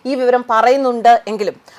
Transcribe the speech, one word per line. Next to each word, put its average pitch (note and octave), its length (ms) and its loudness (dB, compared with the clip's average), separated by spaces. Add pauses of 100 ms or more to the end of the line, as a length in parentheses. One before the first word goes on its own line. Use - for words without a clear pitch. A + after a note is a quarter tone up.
ഈ C4 100 -4
വിവരം B3 340 0
പറയുന്നുണ്ട് A#3+ 800 2
എങ്കിലും G3+ 340 -8 (180)